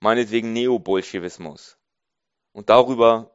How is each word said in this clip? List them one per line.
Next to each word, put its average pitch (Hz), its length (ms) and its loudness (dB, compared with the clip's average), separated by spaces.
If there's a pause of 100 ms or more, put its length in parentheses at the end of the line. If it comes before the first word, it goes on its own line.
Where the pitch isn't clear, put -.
Meinetwegen 113 520 0
Neobolschewismus. 95 1300 -6 (720)
Und 104 160 -8
darüber 117 680 2